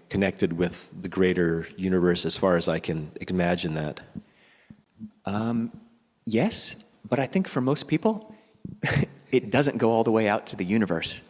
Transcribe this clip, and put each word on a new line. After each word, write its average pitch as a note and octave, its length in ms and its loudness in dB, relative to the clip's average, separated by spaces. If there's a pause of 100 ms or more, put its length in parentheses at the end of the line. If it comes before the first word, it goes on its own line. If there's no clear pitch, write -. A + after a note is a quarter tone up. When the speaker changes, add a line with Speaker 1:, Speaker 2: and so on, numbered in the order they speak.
Speaker 1:
connected F#2+ 440 0
with F2 480 -2
the F#2 80 -10
greater E2+ 580 2 (100)
universe F2+ 480 2
as E2 120 -2
far F#2 200 2
as E2 120 0
I E2 120 0
can D#2 300 -6 (180)
imagine F2 460 0
that. D2+ 260 -6 (1200)
Speaker 2:
Um, A2+ 460 -4 (540)
yes, A#2+ 520 0 (320)
but B2+ 120 0
I C3 60 0
think F#3+ 220 0
for C3+ 120 -2
most C3 280 0
people, G#3+ 460 -2 (480)
<laughs> - 480 -2
it B2 200 2
doesn't C3+ 280 2
go A2+ 120 4
all A2+ 120 4
the A2+ 100 4
way A2 160 4
out G#2 200 0
to - 80 -10
the G2 80 -2
universe. F#2 640 0